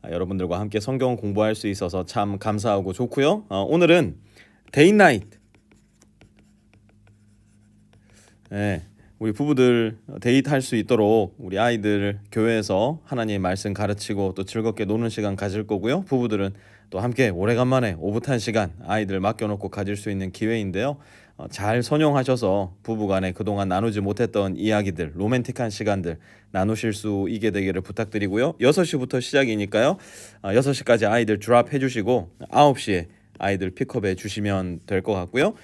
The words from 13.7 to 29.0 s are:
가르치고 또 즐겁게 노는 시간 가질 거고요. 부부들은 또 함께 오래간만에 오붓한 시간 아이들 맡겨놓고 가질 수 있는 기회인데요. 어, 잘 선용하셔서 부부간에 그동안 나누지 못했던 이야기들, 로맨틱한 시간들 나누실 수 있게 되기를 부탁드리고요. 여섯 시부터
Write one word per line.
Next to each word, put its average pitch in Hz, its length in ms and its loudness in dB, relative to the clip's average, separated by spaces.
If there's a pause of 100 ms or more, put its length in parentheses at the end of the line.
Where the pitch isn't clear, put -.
가르치고 101 600 -4
또 95 100 -6
즐겁게 110 420 -2
노는 113 240 0
시간 101 260 -4
가질 101 300 -4
거고요. 113 400 -2
부부들은 107 480 -2 (340)
또 92 120 -6
함께 120 300 2
오래간만에 117 680 2
오붓한 110 400 -2
시간 104 320 -2 (160)
아이들 98 320 -2
맡겨놓고 101 520 -2
가질 101 260 -4
수 101 120 -8
있는 95 220 -4
기회인데요. 110 680 -2 (380)
어, - 140 -14
잘 110 320 0
선용하셔서 123 1000 2
부부간에 95 480 0
그동안 101 340 -4
나누지 101 340 0
못했던 101 560 0
이야기들, 98 600 -2
로맨틱한 117 540 -2
시간들 98 480 -2 (340)
나누실 107 400 0
수 101 360 -2
있게 110 220 -2
되기를 95 300 -2
부탁드리고요. 107 800 -2
여섯 156 240 4
시부터 131 340 -2